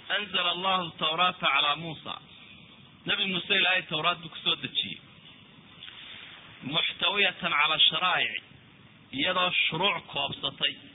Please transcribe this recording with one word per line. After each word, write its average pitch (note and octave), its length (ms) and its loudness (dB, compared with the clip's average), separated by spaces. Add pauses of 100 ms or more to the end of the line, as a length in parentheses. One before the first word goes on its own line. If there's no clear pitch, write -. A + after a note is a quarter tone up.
أنزل F#3 440 0
الله F#3 340 2
التوراة E3+ 600 0
على D3 340 4
موسى. D#3 400 -10 (880)
Nabi G3+ 200 0
Muuse F#3 320 -2
Ilaahay F3+ 260 4
Tawraat E3 380 0
buu E3 80 -12
ku - 80 -14
soo F3 180 0
dejiyey. C3 440 -4 (1600)
محتوية F3+ 800 0
على D#3 320 4
الشرائع. D#3 560 4 (800)
Iyadoo F3+ 400 2
shuruuc E3+ 560 0
koobsatay. C#3+ 680 -4 (220)